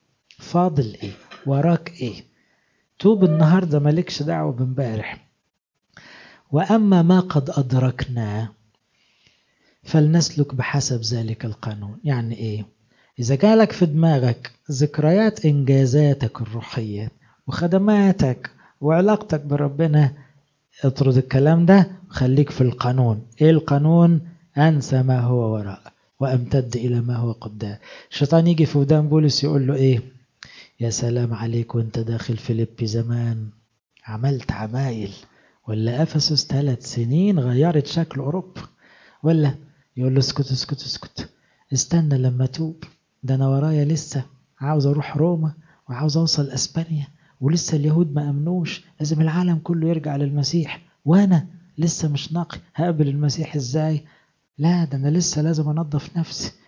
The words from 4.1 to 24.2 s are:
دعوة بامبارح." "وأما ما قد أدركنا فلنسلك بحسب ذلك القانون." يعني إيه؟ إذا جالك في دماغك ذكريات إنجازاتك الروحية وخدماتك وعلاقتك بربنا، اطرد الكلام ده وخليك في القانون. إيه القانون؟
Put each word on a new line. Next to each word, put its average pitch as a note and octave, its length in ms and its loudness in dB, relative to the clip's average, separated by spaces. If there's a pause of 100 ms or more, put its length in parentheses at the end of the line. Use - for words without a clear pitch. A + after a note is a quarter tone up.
دعوة D#3 300 -4
بامبارح." B2 760 -6 (1200)
"وأما G3 500 4
ما F3+ 180 6
قد D#3 300 -2
أدركنا A#2+ 1000 -2 (1300)
فلنسلك D3+ 720 2
بحسب B2+ 460 -4
ذلك A2 440 -6
القانون." G#2+ 600 -10
يعني A#2+ 300 -4
إيه؟ G#2+ 320 -8 (520)
إذا B2 160 0
جالك G#3+ 380 4
في F#3 140 2
دماغك D3 640 0 (180)
ذكريات D#3 760 0
إنجازاتك C#3 960 2
الروحية G#2+ 720 -8 (340)
وخدماتك F#3+ 1040 2 (300)
وعلاقتك F3+ 600 2
بربنا، C#3+ 720 2 (720)
اطرد C3 320 2
الكلام D3+ 500 4
ده F#3+ 240 6 (200)
وخليك C3+ 400 2
في - 100 -4
القانون. A#2+ 640 0 (140)
إيه D3+ 100 6
القانون؟ D#3+ 680 4 (380)